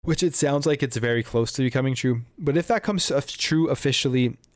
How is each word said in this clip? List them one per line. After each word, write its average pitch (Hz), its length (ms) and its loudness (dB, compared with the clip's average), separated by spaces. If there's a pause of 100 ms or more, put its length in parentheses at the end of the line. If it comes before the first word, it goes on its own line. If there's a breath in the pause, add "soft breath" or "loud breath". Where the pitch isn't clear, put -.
which 160 200 -2
it 170 120 0
sounds 143 300 0
like 147 180 2
it's 127 140 -4
very 117 280 0
close 117 280 0
to 139 100 -2
becoming 131 320 0
true, 120 280 0 (160)
but 147 180 0
if 170 120 0
that 233 160 0
comes 190 260 -2
of-, 139 160 0
true 160 420 0
officially 127 680 0 (180)